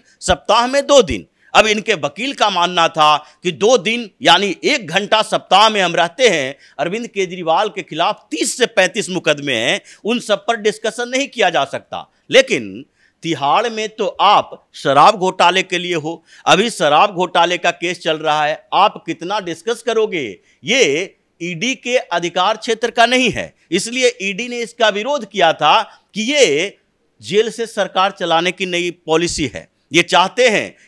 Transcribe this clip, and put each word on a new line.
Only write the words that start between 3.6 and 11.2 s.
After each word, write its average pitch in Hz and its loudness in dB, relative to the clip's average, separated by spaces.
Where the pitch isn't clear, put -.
दिन 220 -6
यानी 175 2
एक 226 -2
घंटा 196 0
सप्ताह 196 2
में 214 0
हम 170 -2
रहते 175 0
हैं, 139 -2
अरविंद 196 -4
केजरीवाल 180 -2
के 190 -12
खिलाफ 170 -4
तीस 294 -6
से 247 -2
पैंतीस 180 -2
मुकदमे 147 -2
हैं, 127 -2
उन 226 -2
सब 202 -4
पर 233 -2
डिस्कशन 214 -4
नहीं 262 -2